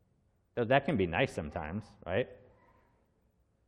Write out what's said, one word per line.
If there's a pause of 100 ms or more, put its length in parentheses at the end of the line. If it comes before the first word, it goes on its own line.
(560)
So
that
can
be
nice
sometimes, (200)
right? (1400)